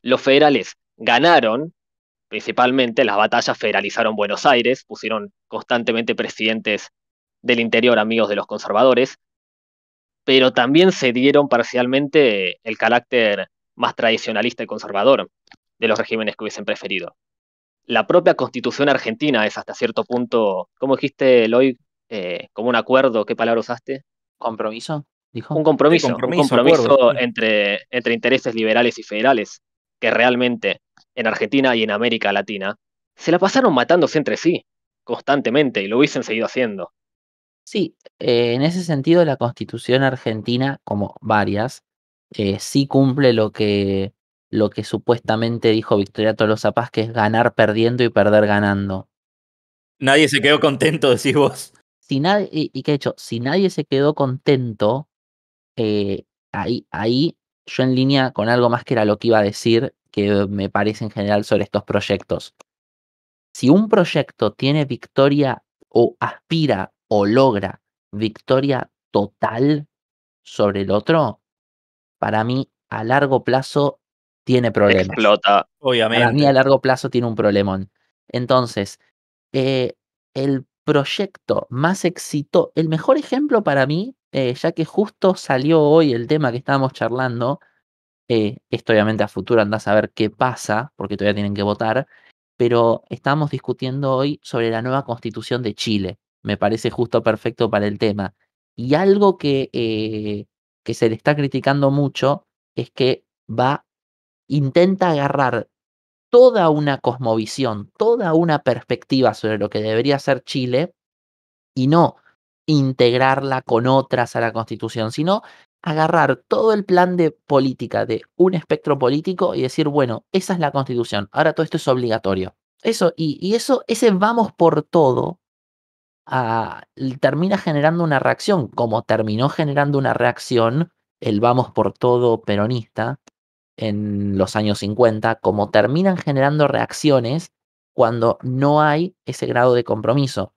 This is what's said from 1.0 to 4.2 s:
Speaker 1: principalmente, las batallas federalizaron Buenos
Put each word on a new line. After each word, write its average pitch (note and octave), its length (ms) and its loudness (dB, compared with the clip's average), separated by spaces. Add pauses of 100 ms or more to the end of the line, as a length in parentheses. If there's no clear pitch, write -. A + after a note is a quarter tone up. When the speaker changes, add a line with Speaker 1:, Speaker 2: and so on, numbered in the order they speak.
Speaker 1:
principalmente, B2 760 0
las G2+ 140 0
batallas A#2 400 0
federalizaron G#2+ 580 -2
Buenos G#2 300 -4